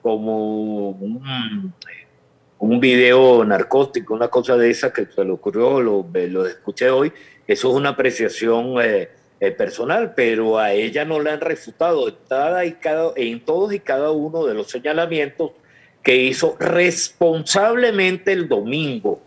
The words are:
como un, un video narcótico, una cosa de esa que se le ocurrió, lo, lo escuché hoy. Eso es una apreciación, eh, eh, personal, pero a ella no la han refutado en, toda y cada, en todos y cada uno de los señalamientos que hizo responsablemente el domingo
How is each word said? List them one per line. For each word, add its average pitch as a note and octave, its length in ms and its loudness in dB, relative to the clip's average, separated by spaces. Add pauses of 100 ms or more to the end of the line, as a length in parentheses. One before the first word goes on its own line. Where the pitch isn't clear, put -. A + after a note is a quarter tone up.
como G#2+ 880 -4
un, G#2+ 840 -8 (840)
un A#2 220 0
video B2 640 6
narcótico, A2+ 720 0
una A#2 140 -2
cosa B2 280 0
de A#2+ 140 4
esa B2 220 -2
que G#2 140 -4
se - 180 -2
le F#2+ 80 -2
ocurrió, A#2 480 0
lo, G2+ 320 0
lo F#2 340 -2
escuché G#2 420 -4
hoy. C3+ 240 2 (340)
Eso G#2+ 240 0
es B2 40 2
una C#3+ 160 0
apreciación, A#2+ 920 0
eh, G#2+ 300 0 (280)
eh, G2 120 0
personal, B2 640 -4
pero A2+ 440 0
a G#2 140 2
ella A2+ 320 -2
no D#3 160 -2
la D3+ 140 -2
han D3 60 -8
refutado E3 680 -2
en, - 60 -8 (120)
toda D#3+ 380 0
y E3 80 -4
cada, D#3+ 440 -2
en A#2+ 280 -4
todos F#3+ 300 0
y G3 60 -6
cada C#3+ 300 -2
uno D#3 360 -2
de A2 80 0
los G#2+ 160 -8
señalamientos D3+ 800 -4 (520)
que B2+ 140 4
hizo C3 420 0
responsablemente F#3 1700 0
el F3 160 -2
domingo A#2 800 -2